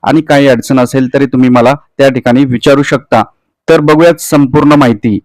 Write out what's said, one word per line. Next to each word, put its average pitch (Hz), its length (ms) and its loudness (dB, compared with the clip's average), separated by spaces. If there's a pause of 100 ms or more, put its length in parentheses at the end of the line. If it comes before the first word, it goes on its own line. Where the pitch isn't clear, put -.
आणि 147 180 0
काही 143 260 0
अडचण 131 320 0
असेल 127 340 -2
तरी 139 120 0
तुम्ही 127 240 0
मला 123 240 2 (240)
त्या 139 120 2
ठिकाणी 127 360 -2
विचारू 135 380 0
शकता. 127 400 -4 (460)
तर 160 100 2
बघूयात 156 420 2
संपूर्ण 147 500 0
माहिती. 117 540 0